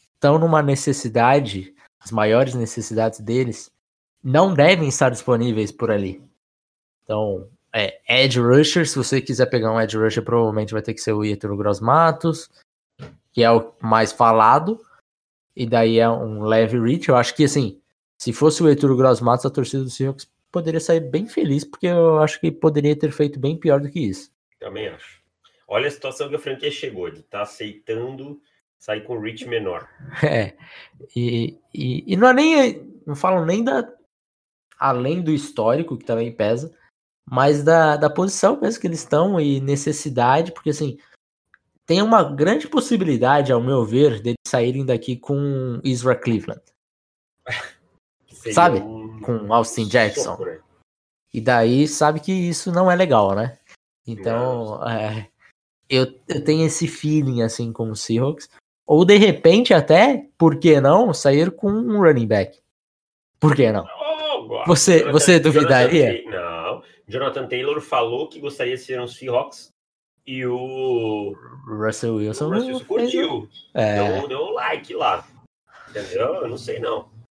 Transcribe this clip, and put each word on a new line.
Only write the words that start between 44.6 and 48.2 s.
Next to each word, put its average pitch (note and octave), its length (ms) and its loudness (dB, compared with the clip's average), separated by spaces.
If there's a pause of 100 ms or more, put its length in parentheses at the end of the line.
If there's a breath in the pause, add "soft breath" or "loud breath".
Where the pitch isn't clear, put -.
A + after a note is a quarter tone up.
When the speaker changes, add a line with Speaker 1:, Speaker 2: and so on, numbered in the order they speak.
Speaker 1:
daqui B2 300 -4
com C3+ 680 -6
Ezra B2+ 300 0
Cleveland. - 480 -4 (800)
Speaker 2:
<laughs> - 840 -16